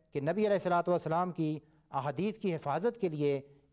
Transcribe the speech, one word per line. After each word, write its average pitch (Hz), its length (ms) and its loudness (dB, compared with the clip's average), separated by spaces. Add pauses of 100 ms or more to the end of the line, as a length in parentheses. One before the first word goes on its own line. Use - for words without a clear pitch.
(140)
कि 147 80 -2
नबी 175 240 2
अलैहिस्सलातु 180 460 2
वस्सलाम 170 400 0
की 156 180 0 (420)
अहादीस 147 460 -2
की 190 140 -2
हिफाजत 165 440 -2
के 196 120 -2
लिए 147 240 2 (400)